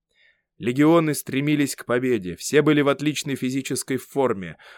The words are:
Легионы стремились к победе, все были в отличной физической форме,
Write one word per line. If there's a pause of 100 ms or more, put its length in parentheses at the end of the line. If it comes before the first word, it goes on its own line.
(580)
Легионы
стремились
к
победе,
все
были
в
отличной
физической
форме, (200)